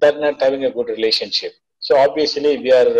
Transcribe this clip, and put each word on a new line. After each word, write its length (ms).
they're 260
not 160
having 240
a 40
good 180
relationship. 640
So 160
obviously 640
we 140
are, 280